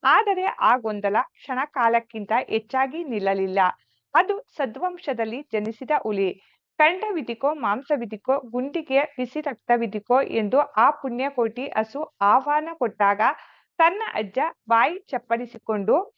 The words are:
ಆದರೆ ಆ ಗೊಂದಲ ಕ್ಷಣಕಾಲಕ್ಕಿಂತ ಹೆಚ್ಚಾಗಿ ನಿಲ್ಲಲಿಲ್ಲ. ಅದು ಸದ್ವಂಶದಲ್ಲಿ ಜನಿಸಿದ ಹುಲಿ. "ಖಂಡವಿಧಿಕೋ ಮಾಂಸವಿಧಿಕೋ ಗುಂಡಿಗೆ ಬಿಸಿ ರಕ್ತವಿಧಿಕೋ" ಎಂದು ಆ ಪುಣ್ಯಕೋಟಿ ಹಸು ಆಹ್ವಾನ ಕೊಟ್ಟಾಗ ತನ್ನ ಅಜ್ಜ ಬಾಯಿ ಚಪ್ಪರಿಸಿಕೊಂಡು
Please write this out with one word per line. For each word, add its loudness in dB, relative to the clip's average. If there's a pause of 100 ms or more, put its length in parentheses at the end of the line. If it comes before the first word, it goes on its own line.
ಆದರೆ 4
ಆ 2
ಗೊಂದಲ -2
ಕ್ಷಣಕಾಲಕ್ಕಿಂತ -2 (160)
ಹೆಚ್ಚಾಗಿ -4
ನಿಲ್ಲಲಿಲ್ಲ. -2 (560)
ಅದು 2 (160)
ಸದ್ವಂಶದಲ್ಲಿ -6
ಜನಿಸಿದ -6 (120)
ಹುಲಿ. -2 (440)
"ಖಂಡವಿಧಿಕೋ 0
ಮಾಂಸವಿಧಿಕೋ -2
ಗುಂಡಿಗೆ -2
ಬಿಸಿ -6
ರಕ್ತವಿಧಿಕೋ" 0
ಎಂದು 0
ಆ 4
ಪುಣ್ಯಕೋಟಿ -4
ಹಸು -6
ಆಹ್ವಾನ 2
ಕೊಟ್ಟಾಗ 0 (580)
ತನ್ನ 2 (120)
ಅಜ್ಜ -4 (300)
ಬಾಯಿ 2
ಚಪ್ಪರಿಸಿಕೊಂಡು -2 (160)